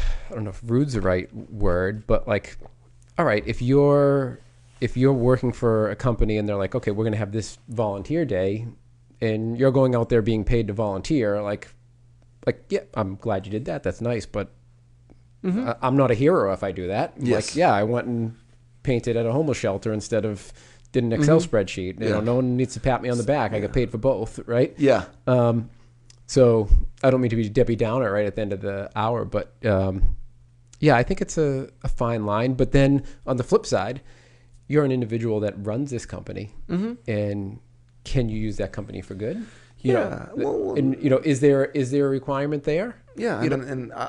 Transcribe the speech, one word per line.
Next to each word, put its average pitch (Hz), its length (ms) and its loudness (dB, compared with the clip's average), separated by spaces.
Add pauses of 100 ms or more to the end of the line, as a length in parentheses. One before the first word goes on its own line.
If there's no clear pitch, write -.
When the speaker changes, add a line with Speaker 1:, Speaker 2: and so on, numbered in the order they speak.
(300)
Speaker 1:
I - 40 -10
don't 107 100 -6
know 104 60 -8
if 92 160 -14
rude's 127 260 2
the 110 80 -2
right 92 340 0 (160)
word, 98 560 0
but, 107 220 2
like, 104 300 -4 (580)
all 175 80 2
right, 107 220 2
if 113 160 -4
you're, 139 800 2 (420)
if 120 160 -2
you're 131 160 6
working 123 380 2
for 110 380 2
a 104 60 -6
company 110 400 0
and 104 100 0
they're 104 100 -2
like, 95 180 -2
"Okay, 120 160 -2
we're 107 140 -2
gonna 107 120 0
have 104 160 -4
this 107 240 -6 (120)
volunteer 113 580 -4
day," 101 400 -2 (560)
and 113 360 -2
you're 135 140 4
going 131 220 4
out 117 160 0
there 120 100 4
being 107 240 2
paid 117 220 2
to 104 80 -6
volunteer, 104 640 0
like, 104 280 -6 (800)
like, - 240 -2
yeah, 196 100 -2 (140)
I'm 98 220 -4
glad 98 300 -4
you 98 60 -12
did 110 140 -6
that. 151 160 -6
That's - 180 -4
nice, 117 260 -4
but 98 240 -6 (920)
Speaker 2:
Mm-hmm. 196 240 -2
Speaker 1:
I, 117 140 -2
I'm 131 140 2
not 135 140 4
a 117 40 2
hero 131 380 2
if 92 100 -6
I 101 100 -2
do 90 160 -6
that. 107 300 -2
Speaker 2:
Yes. 120 320 0
Speaker 1:
Like, - 60 -8
yeah, 160 160 4
I 101 100 2
went 120 240 -2
and 117 280 -4 (480)
painted 117 340 0
at 117 100 0
a 113 60 0
homeless 143 260 0
shelter 104 340 -2
instead 107 340 -2
of 104 260 -8 (400)
did 127 120 2
an 117 100 0
Excel 151 260 4
Speaker 2:
Mm-hmm. 170 160 -2
Speaker 1:
spreadsheet. 92 440 -2
You 110 100 -2
know, 107 80 2
Speaker 2:
Yeah. - 20 -2
Speaker 1:
no 117 160 0
one 127 220 0
needs 127 160 -2
to 117 60 -10
pat 123 220 0
me 123 60 -4
on 123 100 0
the 117 60 -2
back. 120 280 0
I 110 40 -2
Speaker 2:
Yeah. 104 60 -2
Speaker 1:
get 101 120 -4
paid 117 160 0
for - 80 -6
both, 110 480 -2
right? 120 320 2
Speaker 2:
Yeah. 127 260 4 (220)
Speaker 1:
Um, 120 420 2 (580)
so 117 420 4 (340)
I 135 80 6
don't 127 120 4
mean 120 80 2
to 113 60 0
be 110 120 0
Debbie 117 280 2
Downer 113 360 0
right 104 140 2
at 98 100 -4
the 110 60 -2
end 101 120 -4
of 92 80 -6
the 98 340 -6
hour, 110 300 0
but, - 280 -4 (120)
um, 95 500 2 (600)
yeah, 147 180 6
I 120 60 4
think 190 200 -2
it's - 160 -8
a, 139 300 0 (140)
a - 60 -4
fine 117 380 -2
line. 110 280 0
But 127 180 0
then 139 300 6 (240)
on 131 120 0
the 120 60 -2
flip 226 220 2
side, 110 340 -2 (680)
you're 147 160 2
an 135 80 2
individual 113 480 -2
that 101 160 -2
runs 107 340 -6
this 120 160 -6
company 95 460 -12 (160)
Speaker 2:
Mm-hmm. 196 240 -4 (180)
Speaker 1:
and 101 500 -4 (440)
can 123 240 0
you 107 100 -4
use 107 200 -4
that 95 140 -6
company 101 300 -10
for - 120 -14
good? 110 220 -6 (460)
You 127 120 2
Speaker 2:
Yeah, - 140 0
Speaker 1:
know, - 200 -10 (380)
Speaker 2:
well, 180 120 -4
Speaker 1:
and, 135 240 0
you 147 60 4
know, 131 160 6
is 139 160 0
there, 139 260 6
is 135 240 -2
there 143 160 2
a 139 40 0
requirement 139 540 -4
there? 180 320 -2 (200)
Speaker 2:
Yeah, 202 260 -4
Speaker 1:
You 156 100 2
Speaker 2:
and, - 100 -2
Speaker 1:
know 123 100 -10
Speaker 2:
and 123 220 -8
I, 123 140 -6